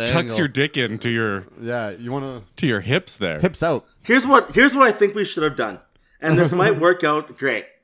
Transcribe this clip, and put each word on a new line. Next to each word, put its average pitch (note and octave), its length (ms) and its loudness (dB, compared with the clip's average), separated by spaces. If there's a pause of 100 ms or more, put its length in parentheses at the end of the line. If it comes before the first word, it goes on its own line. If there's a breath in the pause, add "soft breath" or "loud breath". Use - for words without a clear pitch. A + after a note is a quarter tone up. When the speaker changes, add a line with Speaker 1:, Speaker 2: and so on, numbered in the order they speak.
Speaker 1:
tucks B2 80 -2
Speaker 2:
angle. A#2 240 -2
Speaker 1:
your D3+ 80 0
dick C#3 280 -2
into A#2+ 360 -4
your, G#2+ 340 -2 (160)
Speaker 2:
Yeah, A#2 300 -6
you A#2+ 200 -12
wanna C3+ 300 -10 (140)
Speaker 1:
to - 100 -4
your A2 160 0
hips B2+ 360 -4
there. E2 240 -4
Speaker 2:
hips E3+ 200 -2
out. D#3+ 240 -2 (160)
Speaker 3:
Here's B3 240 2
what, B3+ 300 4
here's B3+ 180 6
what C4+ 140 6
I G#3+ 40 4
think G3+ 220 0
we G#3 100 -2
should E3 200 -4
have D3 120 -2
done. G#2 220 -6 (420)
And D#3+ 200 2
this E3 120 2
might F#3 280 2
Speaker 2:
<laughs> - 0 -
Speaker 3:
work F3 240 4
out D3+ 340 -2
great. B2 280 -2 (180)